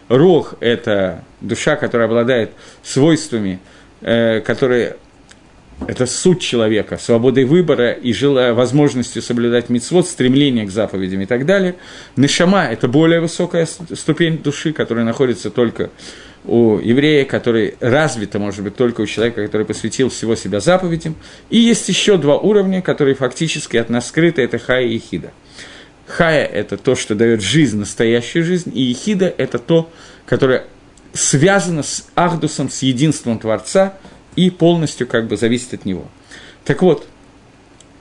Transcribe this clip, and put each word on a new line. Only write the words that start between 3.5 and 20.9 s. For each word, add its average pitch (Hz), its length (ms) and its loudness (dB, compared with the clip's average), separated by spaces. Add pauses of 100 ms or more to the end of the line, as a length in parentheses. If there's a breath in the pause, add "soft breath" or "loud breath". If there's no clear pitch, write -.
э, 113 400 0
которые… 120 560 0 (920)
Это 120 180 -2
суть 185 360 2
человека, 110 580 0
свободой 123 460 2
выбора 135 460 2
и 120 220 -2
жела-, 127 400 2
возможностью 123 680 0
соблюдать 120 460 0
мицвот, 156 380 0
стремление 127 600 2
к 95 40 -8
заповедям 95 500 -4
и 98 40 -4
так 123 220 -2
далее. 185 280 0 (400 loud breath)
Нешама — 170 560 2
это 117 160 -2
более 165 340 4
высокая 170 440 -2
с-, - 140 -12 (160)
ступень 160 420 -2
души, 147 360 -4
которая 117 320 -2
находится 113 440 -2
только - 400 -2 (560 loud breath)
у 113 320 4
еврея, 135 480 2
который 113 540 -2
развита, 120 580 0
может 101 260 -6
быть, 98 120 -8
только 120 260 0
у 107 60 -2
человека, 110 360 -2
который 107 220 -2
посвятил 110 440 -2
всего 113 260 -4
себя 101 240 -4
заповедям. 165 560 0 (340 loud breath)